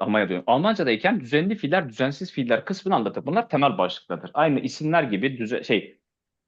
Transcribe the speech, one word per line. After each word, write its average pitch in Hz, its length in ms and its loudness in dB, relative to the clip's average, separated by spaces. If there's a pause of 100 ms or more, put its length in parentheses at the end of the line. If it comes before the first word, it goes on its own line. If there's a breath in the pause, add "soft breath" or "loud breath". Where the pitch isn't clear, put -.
Almanya 104 280 2
diyorum, 90 180 -2
Almanca'dayken 170 720 2
düzenli 151 340 0
fiiller, 165 340 0
düzensiz 139 440 -4
fiiller 120 320 0
kısmını 190 300 -2
anlatır. 104 320 -2
Bunlar 175 220 -2
temel 143 300 2
başlıklardır. 180 560 -4
Aynı 147 260 2
isimler 156 420 0
gibi 123 360 -2
düze-, 113 260 -4
şey, - 340 -2 (500)